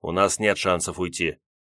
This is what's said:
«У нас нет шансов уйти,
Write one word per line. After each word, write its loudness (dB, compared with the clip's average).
«У -6
нас 2
нет 2
шансов 0
уйти, -4